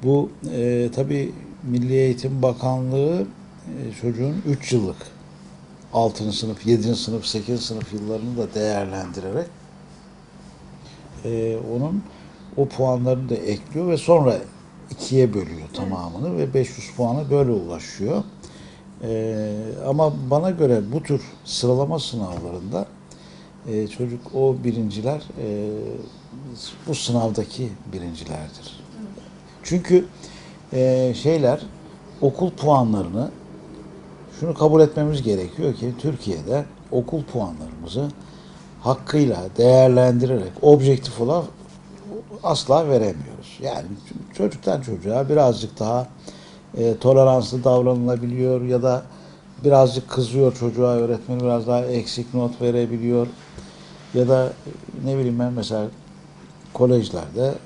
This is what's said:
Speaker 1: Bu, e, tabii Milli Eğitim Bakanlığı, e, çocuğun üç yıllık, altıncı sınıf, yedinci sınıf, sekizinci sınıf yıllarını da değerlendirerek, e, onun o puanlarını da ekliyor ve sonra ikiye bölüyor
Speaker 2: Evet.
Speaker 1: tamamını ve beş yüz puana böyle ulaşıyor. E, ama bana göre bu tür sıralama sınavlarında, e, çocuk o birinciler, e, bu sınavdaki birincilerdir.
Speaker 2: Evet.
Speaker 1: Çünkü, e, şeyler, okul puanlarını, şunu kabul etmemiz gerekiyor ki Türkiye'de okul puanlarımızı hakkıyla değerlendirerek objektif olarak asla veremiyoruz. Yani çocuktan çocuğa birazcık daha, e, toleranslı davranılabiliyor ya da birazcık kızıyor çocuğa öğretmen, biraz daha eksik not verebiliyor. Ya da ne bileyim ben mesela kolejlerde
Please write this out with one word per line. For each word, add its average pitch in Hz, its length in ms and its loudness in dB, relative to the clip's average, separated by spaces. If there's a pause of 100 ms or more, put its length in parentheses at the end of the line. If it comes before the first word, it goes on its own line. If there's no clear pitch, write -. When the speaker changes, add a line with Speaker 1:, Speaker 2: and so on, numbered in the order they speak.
Speaker 1:
Bu, 139 260 2 (220)
e, 120 440 0
tabii 139 380 -2 (300)
Milli 123 300 -2
Eğitim 131 480 2
Bakanlığı, 131 800 0
e, - 800 -12
çocuğun 123 340 -2 (120)
üç 139 260 -2
yıllık, 101 240 0 (960)
altıncı 110 440 0
sınıf, 107 300 -6
yedinci 117 280 4
sınıf, 110 300 -6
sekizinci 110 380 -4
sınıf 110 300 -8
yıllarını 110 440 -6
da 107 160 -4
değerlendirerek, 98 920 -4 (1800)
e, 113 320 -2 (180)
onun 160 280 -2 (540)
o 139 80 2
puanlarını 127 640 0
da 120 60 0
ekliyor 104 520 -4
ve 165 100 0
sonra 143 400 6 (540)
ikiye 127 420 2
bölüyor 82 260 -6
Speaker 2:
Evet. 80 160 -14
Speaker 1:
tamamını 95 640 -6
ve 139 160 -2
beş 131 240 0
yüz - 200 -14
puana 135 320 -2
böyle 139 220 4
ulaşıyor. 98 720 -4 (800)
E, 110 480 -4 (360)
ama 147 260 2 (160)
bana 151 220 2
göre 135 300 2 (120)
bu - 100 -2
tür 143 180 -2 (240)
sıralama 139 540 0
sınavlarında, 90 880 -6 (840)
e, 107 160 -2
çocuk 120 480 -8
o 135 280 2
birinciler, 113 580 -2 (200)
e, 104 280 -4 (1160)
bu 156 80 -2
sınavdaki 113 760 -2 (240)
birincilerdir. 78 840 -12 (200)
Speaker 2:
Evet. 202 240 -16 (400)
Speaker 1:
Çünkü, 180 420 4 (680)
e, 127 420 4
şeyler, 151 460 2 (600)
okul 160 300 2
puanlarını, 117 800 2 (1080)
şunu 160 140 -2
kabul 156 280 6
etmemiz 151 420 2
gerekiyor 107 520 -2
ki 120 240 -4
Türkiye'de 113 640 -4 (260)
okul 123 320 -2
puanlarımızı 107 840 -6 (760)
hakkıyla 131 560 2 (200)
değerlendirerek 123 920 6 (100)
objektif 139 600 6
olarak 156 220 0 (1000)
asla 156 460 2
veremiyoruz. 98 720 -2
Yani 76 260 -8 (460)
çocuktan 98 480 -2
çocuğa 113 480 -2
birazcık 123 500 2
daha, 120 280 -2 (720)
e, 117 200 2
toleranslı 127 680 6
davranılabiliyor 123 960 2
ya 123 220 0
da 127 200 2 (600)
birazcık 131 460 6
kızıyor 127 460 2
çocuğa 120 400 0
öğretmen, 117 440 -2
biraz 120 280 0
daha 123 180 2
eksik 123 480 -4
not 120 280 -2
verebiliyor. 120 680 0 (840)
Ya 123 140 4
da 131 260 4 (520)
ne 135 120 -2
bileyim 123 220 0
ben 123 140 -2
mesela 107 340 -4 (840)
kolejlerde 117 800 2 (120)